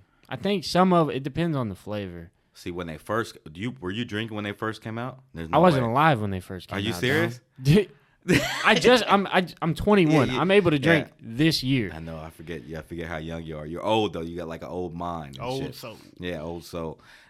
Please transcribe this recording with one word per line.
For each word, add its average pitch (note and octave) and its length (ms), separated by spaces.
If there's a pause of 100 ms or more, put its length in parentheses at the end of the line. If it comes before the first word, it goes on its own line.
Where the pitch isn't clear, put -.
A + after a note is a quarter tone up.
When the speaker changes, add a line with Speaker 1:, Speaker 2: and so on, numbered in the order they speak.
(300)
Speaker 1:
I C3 80
think F#3+ 260
some F3+ 300
of D#3+ 160
it C3 140
depends D3+ 340
on A#2+ 120
the F#2 60
flavor. F#2 560 (220)
Speaker 2:
See, - 180
when F2 160
they D#2 100
first, A2 400 (140)
do E2+ 100
you, G#2+ 180
were F2+ 120
you A#2 120
drinking G#2+ 320
when G#2 80
they G#2 80
first A2 300
came A2 160
out? B2 240 (120)
There's E2 140
Speaker 1:
I E2+ 40
Speaker 2:
no C#3+ 100
Speaker 1:
wasn't C#3 240
Speaker 2:
way. A2+ 60
Speaker 1:
alive C3+ 300
when G2+ 100
they F#2+ 80
first F#2 280
came F#2 100
Speaker 2:
Are G2 40
you A2 120
Speaker 1:
out, F2+ 60
Speaker 2:
serious? D#3 400 (220)
Speaker 1:
Dom. F3 240 (200)
<laughs> - 200
Dude, F3 160 (240)
I G#3+ 100
just, A#3 320
I'm, F#3+ 200
I, F3+ 180 (160)
I'm D#3 140
twenty-one. F#3 400
Speaker 2:
<laughs> B2 120
Yeah, B2+ 60
you, B2 80
Speaker 1:
I'm F3+ 100
able F#3+ 200
to D3 80
drink D3+ 280
Speaker 2:
yeah. - 140
Speaker 1:
this B2+ 420
year. B2+ 300
Speaker 2:
I D#2+ 60
know. D#2+ 180
I D#2 140
forget. D#2 340
Yeah, D#2 140
I - 20
forget E2 260
how E2+ 100
young E2 260
you D#2 140
are. D2+ 80
You're E2 200
old G#2+ 280
though. E2+ 80
You E2+ 140
got, E2+ 140
like, E2 140
an - 60
old F2 260
mind. E2 420
And A#2 80
Speaker 3:
Old C3+ 180
Speaker 2:
shit. C3 120
Speaker 3:
soul. A2+ 220 (220)
Speaker 2:
Yeah, F2 220
old E2+ 240
soul. E2 340 (300)